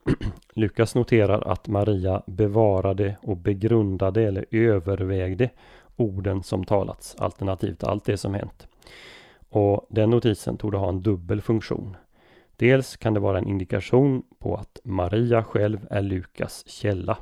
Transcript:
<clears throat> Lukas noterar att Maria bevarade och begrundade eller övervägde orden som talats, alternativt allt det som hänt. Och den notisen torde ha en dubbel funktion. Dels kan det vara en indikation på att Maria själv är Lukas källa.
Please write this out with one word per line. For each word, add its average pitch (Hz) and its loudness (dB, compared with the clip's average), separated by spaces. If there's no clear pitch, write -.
<clears throat> - -10
Lukas 110 0
noterar 107 2
att - -6
Maria 101 0
bevarade 98 2
och 98 -4
begrundade 98 2
eller 98 -2
övervägde 95 0
orden 98 -2
som 98 -4
talats, 95 -4
alternativt 95 -4
allt 104 -2
det 101 0
som 98 -4
hänt. - -10
Och 101 2
den 107 2
notisen 117 2
torde 101 -2
ha 98 0
en 92 -2
dubbel 95 -2
funktion. 104 -4
Dels 127 2
kan 110 0
det 107 2
vara 98 0
en 90 -2
indikation 107 2
på - -4
att - -12
Maria 113 0
själv 104 -2
är 101 -2
Lukas - -6
källa. 101 -4